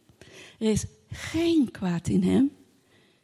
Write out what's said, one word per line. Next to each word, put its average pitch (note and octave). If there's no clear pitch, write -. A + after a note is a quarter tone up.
Er A3
is G#3
geen D#4+
kwaad F3
in G3
hem. G3